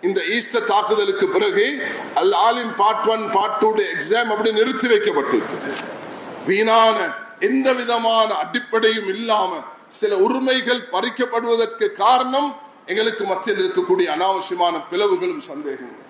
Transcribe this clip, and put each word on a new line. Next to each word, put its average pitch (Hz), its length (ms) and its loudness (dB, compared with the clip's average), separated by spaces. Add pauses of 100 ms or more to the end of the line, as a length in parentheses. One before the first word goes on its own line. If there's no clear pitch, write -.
இந்த 190 140 0 (140)
ஈஸ்டர் 233 360 -2
தாக்குதலுக்கு 202 640 2
பிறகு 208 300 2 (560)
அல் 190 140 2 (120)
ஆலிம் 233 340 0
பார்ட் 214 320 2
ஒன், 220 120 -2 (100)
பார்ட் 214 260 0
டூ 220 80 4 (240)
எக்ஸாம் 226 400 0
அப்படி 214 200 0
நிறுத்தி 240 400 0
வைக்கப்பட்டு 170 460 2
விட்டது. - 340 -6 (720)
வீணான 220 500 4 (520)
எந்த 262 200 2 (120)
விதமான 233 540 2
அடிப்படையும் 220 800 0
இல்லாம 214 460 0 (380)
சில 202 260 0
உரிமைகள் 254 560 0 (140)
பறிக்கப்படுவதற்கு 226 1000 0
காரணம் 254 560 2 (440)
எங்களுக்கு 220 320 0
மத்தியில் 190 380 -2
இருக்கக்கூடிய 180 520 2
அனாவசியமான 175 680 0 (100)
பிளவுகளும் 180 600 0
சந்தேகங்களும். 131 600 -12